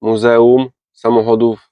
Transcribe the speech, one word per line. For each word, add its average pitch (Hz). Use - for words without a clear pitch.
muzeum 120
samochodów 113